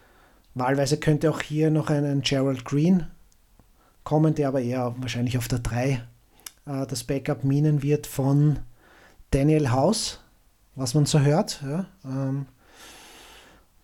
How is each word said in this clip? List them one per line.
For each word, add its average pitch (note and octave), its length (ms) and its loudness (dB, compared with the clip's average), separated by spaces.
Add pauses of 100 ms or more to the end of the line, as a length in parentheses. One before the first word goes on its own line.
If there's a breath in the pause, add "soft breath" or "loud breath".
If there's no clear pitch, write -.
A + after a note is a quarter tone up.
(540 soft breath)
wahlweise C#3 440 0
könnte D3+ 320 2
auch D3+ 120 -4
hier D#3 280 0
noch D#3 200 0
ein, D3 160 0
ein C#3+ 160 0
Gerald C3+ 440 -2
Green D#3+ 420 2 (960 soft breath)
kommen, D#3 320 2
der D3 120 0
aber C3+ 140 -2
eher B2 380 -4
wahrscheinlich A#2+ 380 -4
auf A#2 100 -4
der B2+ 120 -2
drei, B2 440 -2 (640 loud breath)
äh, C3+ 220 -6
das C3 160 -8
Backup C#3 400 -4
minen C#3+ 400 2
wird D3 240 0
von C#3 520 2 (720 soft breath)
Daniel D3 400 4
House, D3 480 0 (560)
was C3 180 -6
man D3 120 4
so D#3 140 4
hört. D3 420 2
Ja. D3 240 -6 (200)
Ähm, C3+ 420 -4 (1400 loud breath)